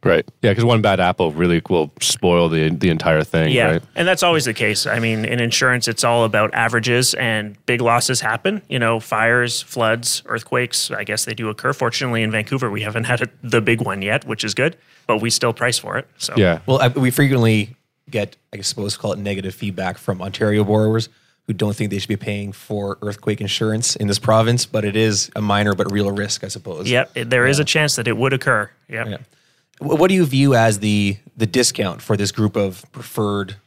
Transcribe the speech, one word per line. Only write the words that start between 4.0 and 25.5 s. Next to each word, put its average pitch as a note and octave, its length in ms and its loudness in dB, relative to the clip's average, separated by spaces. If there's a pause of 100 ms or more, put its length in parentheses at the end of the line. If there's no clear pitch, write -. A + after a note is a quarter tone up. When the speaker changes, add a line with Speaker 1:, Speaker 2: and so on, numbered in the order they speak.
Speaker 2:
that's F#3 160 0
always E3 220 2
the A2+ 100 -4
case. G#2+ 320 -2
I A2+ 140 -2
mean, A2+ 240 -2
in A#2+ 160 -2
insurance, A#2+ 480 0
it's A#2 160 -2
all A#2 200 4
about G#2+ 300 2
averages, A#2 600 0
and G#2+ 420 -4 (100)
big A#2+ 140 0
losses A#2+ 400 2
happen. F#3 480 -2
You B2+ 100 -4
know, A2+ 220 0
fires, A#2 640 0
floods, A#2 640 -2
earthquakes, A#2+ 680 -4
I G#2+ 120 -6
guess G#2+ 200 -4
they A2+ 100 -8
do A2+ 140 -6
occur. B2+ 240 -4
Fortunately, A#2+ 500 -2
in A2 80 0
Vancouver, A2+ 400 -4
we G#2+ 120 -6
haven't G#2+ 220 -4
had A#2+ 180 0
a, B2+ 60 -4 (140)
the A#2 180 2
big A#2 220 0
one G2 200 -4
yet, G#2+ 220 -2
which - 200 -6
is G#2 100 -4
good, D3 220 0 (320)
but A2 120 2
we A2+ 80 -2
still A#2 240 0
price A#2+ 260 -2
for G#2 200 -6
it, C3+ 80 -8 (100)
so. - 200 -8
Speaker 1:
Yeah. F2+ 300 4
Speaker 3:
Well, C3 140 2
I, B2 80 6
we B2+ 220 2
frequently A#2+ 640 2 (340)
get, G#2+ 280 -4 (160)
I G#2 80 -12
suppose, G2+ 360 -6
call G#2 160 -4
it F2+ 60 -4
negative G2 360 -6
feedback F#2 440 -6
from F#2 240 -6
Ontario G#2 400 0
borrowers G#2+ 460 2 (380)
who A2 80 -2
don't G#2 200 -2
think G#2 160 -4
they G2 80 -4
should - 100 -8
be C#3+ 80 -2
paying G2+ 360 -6
for G2+ 500 -8
earthquake G#2 380 -4
insurance A2 560 -2
in G#2+ 100 -2
this G2+ 140 0
province, A2+ 460 4
but G#2+ 180 -2
it G2+ 100 -2
is A2 400 2
a A2 60 -4
minor G#2 340 2